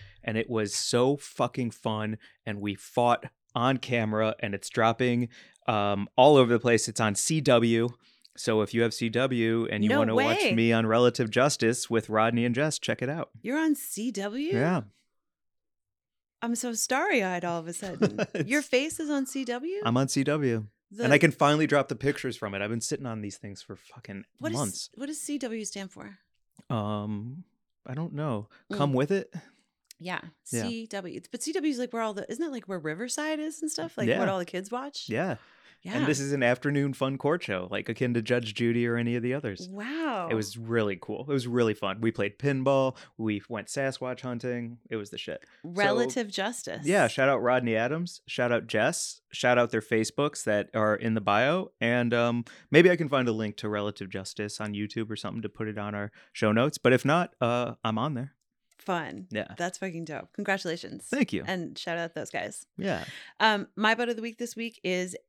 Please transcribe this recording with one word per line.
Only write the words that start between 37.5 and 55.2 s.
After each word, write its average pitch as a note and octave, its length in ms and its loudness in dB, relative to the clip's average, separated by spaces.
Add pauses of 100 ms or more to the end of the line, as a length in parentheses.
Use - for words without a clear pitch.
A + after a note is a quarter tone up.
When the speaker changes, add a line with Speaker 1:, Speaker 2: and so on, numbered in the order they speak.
Speaker 1:
like, G2+ 200 -4
akin A#2+ 240 0
to A#2 80 2
Judge A2+ 320 -2
Judy A#2 320 2
or A#2 100 0
any A#2 200 0
of A#2+ 60 -2
the B2 120 -2
others. C#3+ 360 -6
Speaker 2:
Wow. A3+ 600 -6
Speaker 1:
It A2+ 40 0
was G#2+ 220 -2
really A2+ 440 0
cool. - 280 -8
It D3 40 0
was C3 140 0
really A#2 280 4
fun. G2+ 260 -4
We A2+ 100 4
played G2+ 280 -2
pinball. C3+ 580 2 (220)
We G#2+ 320 -2
went G#2+ 180 -8
Sasquatch B2+ 540 -4
hunting. A#2+ 560 -6 (100)
It A#2+ 80 -6
was G2+ 140 -8
the - 80 -10
shit. - 220 -8 (220)
So, - 80 -12
Speaker 2:
Relative G#3+ 580 0
Justice. G3 580 -6
Speaker 1:
yeah. F3 200 4
Shout C3+ 220 2
out B2+ 140 2
Rodney A#2+ 340 2
Adams. D3+ 500 -2
Shout B2 240 -2
out A#2 160 0
Jess. A2+ 540 -2 (100)
Shout B2 280 4
out A#2+ 120 4
their A2 120 0
Facebooks A#2+ 600 0
that G#2 300 0
are G#2+ 220 2
in A2+ 160 -2
the A2 80 0
bio. A#2+ 500 2 (120)
And, A#2+ 320 2
um, A#2+ 300 2 (260)
maybe E3+ 200 10
I F3 60 4
can D3+ 140 -2
find C3 180 2
a A#2 40 0
link G#2+ 260 -4
to G#2+ 100 -6
Relative G#2 400 -4
Justice G2 540 -8
on G#2+ 100 -6
YouTube G#2 380 -6
or G#2+ 60 -6
something G#2 260 -8